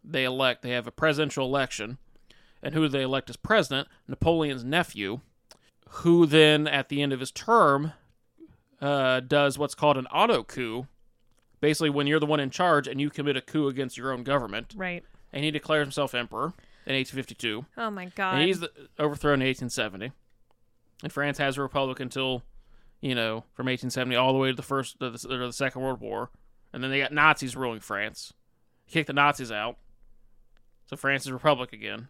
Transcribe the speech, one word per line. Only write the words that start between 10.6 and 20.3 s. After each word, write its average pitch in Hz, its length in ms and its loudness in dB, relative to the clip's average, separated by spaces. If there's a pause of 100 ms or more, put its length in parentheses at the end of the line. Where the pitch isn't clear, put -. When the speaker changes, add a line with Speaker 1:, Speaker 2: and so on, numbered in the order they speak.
Speaker 1:
Basically, 151 300 2
when 143 160 2
you're 151 140 4
the 147 60 0
one 147 140 2
in 135 100 -2
charge 151 380 2
and 131 120 -6
you 147 100 0
commit 139 260 -2
a 131 40 -2
coup 147 280 0
against 131 280 -4
your 131 160 -6
own 123 120 -8
government. 117 520 -2
Speaker 2:
Right. 180 280 -8 (280)
Speaker 1:
And 143 120 -4
he 156 60 0
declares 151 360 0
himself 139 280 -4
emperor 120 380 -4 (340)
in 131 80 -4
eighteen 131 220 -2
fifty-two. 117 500 -6 (100)
Speaker 2:
Oh, 226 140 -6
my 190 160 -12
God. 190 300 -4
Speaker 1:
And 147 80 4
he's 180 160 0
the, 170 100 -8 (280)
overthrown 147 440 2
in 131 60 2
eighteen 127 220 -4
seventy. 107 420 -6 (880)